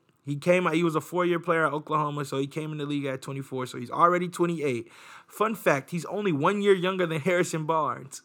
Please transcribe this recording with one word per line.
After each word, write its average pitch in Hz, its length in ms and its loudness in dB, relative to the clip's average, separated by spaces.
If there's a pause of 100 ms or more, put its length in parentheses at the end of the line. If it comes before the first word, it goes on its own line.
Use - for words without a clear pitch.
(260)
He 143 120 -4
came 175 280 4
out, 160 100 2
he 170 80 2
was 160 120 2
a 151 60 0
four-year 175 380 0
player 165 260 2
at 139 80 0
Oklahoma, 147 500 -2
so 135 140 -6
he 139 100 -2
came 156 240 -8
in 151 60 -8
the 147 80 -6
league 143 200 -4
at 135 160 -6
twenty-four, 135 440 -8
so 123 120 -10
he's 120 140 -10
already 175 380 2
twenty-eight. 151 600 -2 (380)
Fun 220 260 0
fact, 147 360 2
he's 170 160 -6
only 202 260 -2
one 175 300 2
year 202 120 6
younger 185 320 0
than 160 140 -2
Harrison 175 460 0
Barnes. 143 600 -2